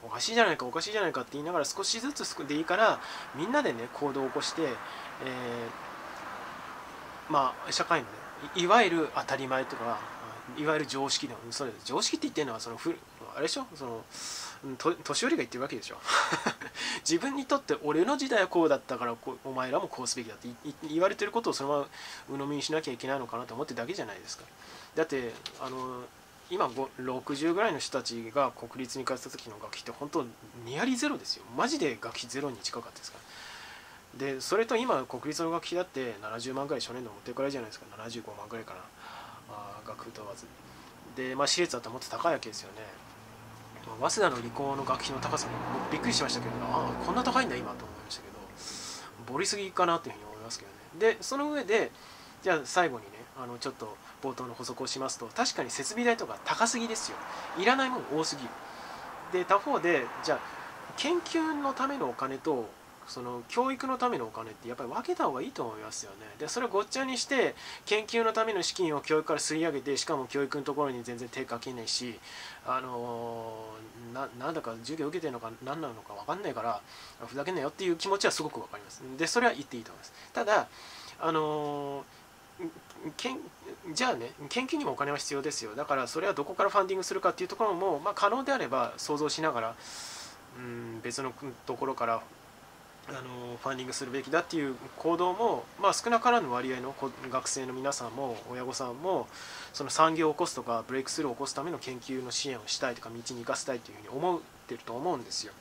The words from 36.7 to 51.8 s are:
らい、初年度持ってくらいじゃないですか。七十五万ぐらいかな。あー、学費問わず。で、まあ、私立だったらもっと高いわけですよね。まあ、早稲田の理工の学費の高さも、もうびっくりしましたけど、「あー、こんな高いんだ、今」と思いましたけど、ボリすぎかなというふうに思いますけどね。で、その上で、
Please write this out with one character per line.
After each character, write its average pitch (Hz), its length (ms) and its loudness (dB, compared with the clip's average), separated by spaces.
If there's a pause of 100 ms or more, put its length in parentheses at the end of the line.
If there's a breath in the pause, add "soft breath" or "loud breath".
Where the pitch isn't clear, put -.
ら 131 60 0
い、 - 20 -2
初 - 100 -4
年 123 140 -6
度 110 60 -10
持 104 40 -14
っ - 60 -16
て 123 100 -10
く 123 100 -2
ら 139 60 2
い 143 40 0
じ 139 60 -4
ゃ 123 40 -2
な 113 60 -6
い - 20 -10
で - 40 -12
す - 60 -14
か。 - 60 -16 (120)
七 110 120 -8
十 113 120 -6
五 107 120 -10
万 104 160 -12
ぐ 113 80 -8
ら 113 40 -8
い 107 40 -10
か 95 80 -12
な。 92 60 -12 (720 loud breath)
あ 104 300 -10
ー、 - 60 -12
学 107 140 -10
費 113 100 -10
問 107 160 -10
わ 98 80 -8
ず。 - 100 -14 (720 loud breath)
で、 131 220 -2
ま 143 80 6
あ、 - 20 4
私 - 140 6
立 170 100 4
だ 123 80 -2
っ - 20 -6
た - 60 -10
ら 113 60 -8
も 123 60 -8
っ - 20 -8
と - 80 -10
高 - 200 4
い 160 40 6
わ 131 60 2
け 113 100 -6
で 104 40 -10
す - 100 -8
よ 95 100 -14
ね。 107 120 -10 (1120)
ま 139 80 2
あ、 - 20 4
早 220 120 4
稲 180 80 8
田 127 60 0
の 120 80 -2
理 117 60 -4
工 139 260 0
の 139 80 -2
学 131 160 2
費 - 140 -4
の 131 60 -2
高 127 180 2
さ - 100 0
も、 - 60 -4
も - 340 -2
う - 60 -2
び 151 60 0
っ - 20 -2
く - 60 2
り 240 60 4
し - 80 6
ま 139 60 2
し 123 60 0
た 120 80 0
け 120 80 -4
ど、 - 20 -4 (160)
「あ - 240 2
ー、 - 140 -4
こ - 80 2
ん - 20 4
な 247 80 4
高 254 180 6
い 247 40 4
ん - 40 -2
だ、 - 60 -2
今」 - 240 -4
と - 60 -10
思 - 80 -12
い - 40 -14
ま - 140 -12
し - 60 -6
た - 60 -12
け - 40 -16
ど、 - 1040 -12
ボ 135 80 0
リ 196 80 4
す 208 80 2
ぎ 196 160 -4
か 180 140 6
な 170 140 6
と - 100 -6
い - 20 -8
う - 20 -10
ふ - 40 -10
う - 20 -14
に - 60 -14
思 110 100 -12
い - 40 -12
ま 113 120 -8
す - 80 -6
け 101 60 -14
ど - 60 -16 (360)
ね。 226 80 8
で、 - 80 -10
そ 269 140 -2
の 285 120 0
上 294 140 0
で、 190 280 4 (520 loud breath)